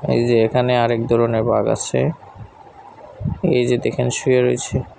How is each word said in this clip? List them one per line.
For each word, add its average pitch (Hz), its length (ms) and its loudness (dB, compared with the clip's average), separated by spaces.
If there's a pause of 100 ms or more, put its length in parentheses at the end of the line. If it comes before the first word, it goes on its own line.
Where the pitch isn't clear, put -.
এই 120 180 2
যে 117 180 4
এখানে 123 340 0
আরেক 117 280 0
ধরনের 117 360 2
বাঘ 110 240 0
আছে, 127 440 -2 (1300)
এই 123 240 2
যে 123 120 0
দেখেন 123 320 -2
শুয়ে 127 320 2
রয়েছে। 123 360 -2 (200)